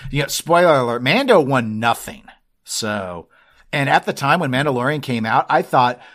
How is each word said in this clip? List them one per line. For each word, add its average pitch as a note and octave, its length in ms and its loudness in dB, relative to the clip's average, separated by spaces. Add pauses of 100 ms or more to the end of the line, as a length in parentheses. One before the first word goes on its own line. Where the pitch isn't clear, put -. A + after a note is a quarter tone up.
(100)
you C#3+ 120 -4
know, C#3 60 -4
spoiler E3+ 480 2
alert, A#2+ 260 0
Mando G3+ 380 4
won B2 380 0
nothing. - 460 -2 (400)
So, F#2+ 640 -6 (440)
and C#3 180 -2
at D#3+ 160 2
the G3+ 80 -4
time C#3+ 260 0
when C#3+ 100 -2
Mandalorian C3+ 520 -2
came A#2 240 -4
out, B2 240 0
I D#3 120 2
thought B2 380 0 (140)